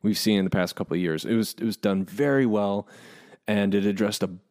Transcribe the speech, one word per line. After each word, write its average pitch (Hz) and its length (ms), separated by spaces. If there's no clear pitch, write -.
we've 104 160
seen 107 220
in 95 60
the 92 60
past 90 240
couple 85 200
of 87 60
years. 80 240
It 117 100
was, 110 240
it 117 60
was 107 100
done 98 300
very 135 400
well, 104 420
and 101 280
it 101 100
addressed 104 380
a 95 60